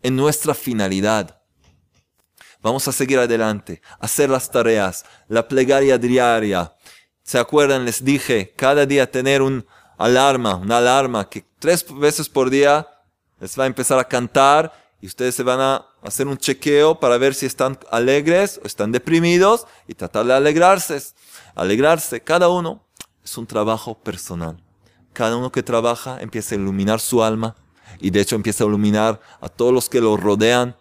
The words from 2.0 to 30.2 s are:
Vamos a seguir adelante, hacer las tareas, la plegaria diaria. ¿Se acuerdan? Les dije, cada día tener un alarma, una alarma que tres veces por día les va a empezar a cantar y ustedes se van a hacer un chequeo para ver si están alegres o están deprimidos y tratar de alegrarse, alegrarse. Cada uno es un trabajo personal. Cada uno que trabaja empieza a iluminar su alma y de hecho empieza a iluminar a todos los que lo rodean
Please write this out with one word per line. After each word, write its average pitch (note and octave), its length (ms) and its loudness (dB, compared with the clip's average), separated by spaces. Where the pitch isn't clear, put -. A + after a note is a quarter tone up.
Vamos C3 260 -2
a C3+ 40 -6
seguir C3 260 0
adelante, A2 640 -2
hacer C3+ 320 -2
las C3 200 -2
tareas, G#2+ 540 0
la A2+ 200 -2
plegaria C3+ 500 2
diaria. A2+ 760 0
¿Se - 140 -2
acuerdan? C3+ 480 2
Les A#2+ 180 -6
dije, B2+ 500 0
cada C#3+ 300 2
día C#3 260 2
tener C3+ 300 0
un C3+ 260 -2
alarma, B2 600 2
una G2 200 -2
alarma B2 520 0
que - 180 -16
tres E3 320 -2
veces D3 380 -2
por C3 220 0
día C#3+ 360 2
les - 180 -14
va C3 60 0
a - 20 0
empezar C3 320 -2
a B2+ 60 0
cantar C#3 680 2
y G2 60 -20
ustedes B2 280 -4
se - 80 -6
van B2+ 160 0
a C3+ 280 -2
hacer C3+ 260 -6
un C3+ 80 -6
chequeo D3 640 2
para B2 160 2
ver C3+ 180 2
si C3+ 120 -6
están C3 320 -4
alegres D3 720 0
o - 40 -14
están G#2+ 260 -4
deprimidos F3 760 2
y - 60 -14
tratar G#2+ 320 -4
de B2+ 80 2
alegrarse, D#3 680 2
alegrarse. B2 680 0
Cada F3 300 2
uno F3 340 -6
es - 140 -14
un A2+ 80 -12
trabajo A2 520 -4
personal. E2+ 640 -10
Cada A#2 220 -2
uno B2+ 140 -6
que B2 120 -4
trabaja A#2+ 580 -4
empieza A2 340 -10
a G2+ 40 -4
iluminar G2 420 -2
su A#2 240 0
alma A2 320 -4
y G2 100 -2
de G2+ 100 2
hecho A2+ 160 -2
empieza G#2+ 280 -2
a - 20 2
iluminar G#2 520 0
a - 80 -14
todos A#2+ 240 0
los B2 160 0
que B2 140 0
lo G#2+ 160 2
rodean A2+ 640 0